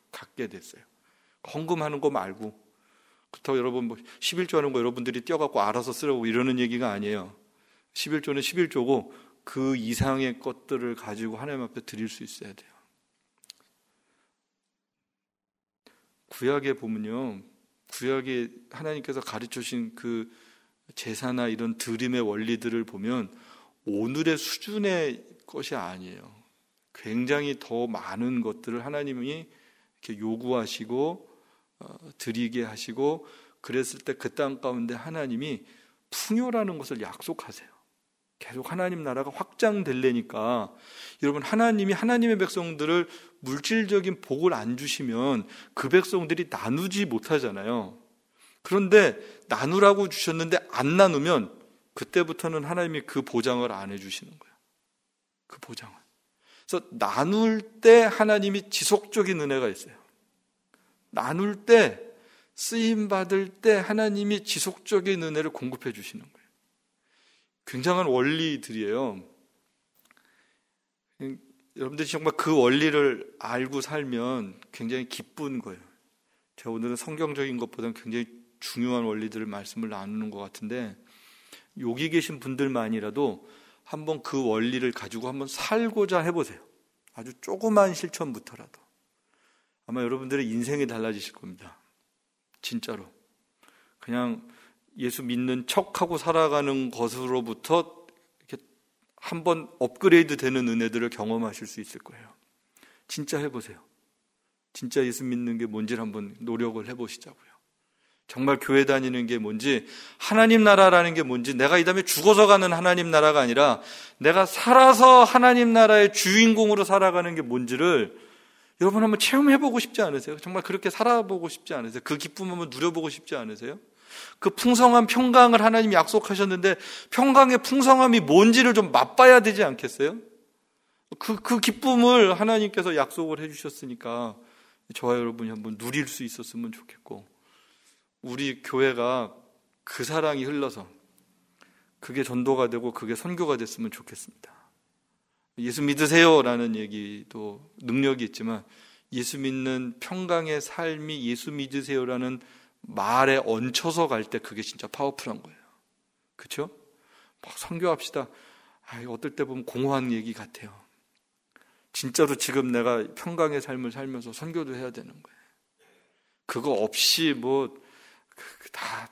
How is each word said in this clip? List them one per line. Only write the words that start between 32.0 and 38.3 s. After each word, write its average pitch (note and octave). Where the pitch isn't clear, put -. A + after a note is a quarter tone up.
드리게 A#2
하시고, A2+
그랬을 B2
때 C3+
그 -
땅 C3+
가운데 A#2+
하나님이 C#3
풍요라는 A3
것을 C3+
약속하세요. -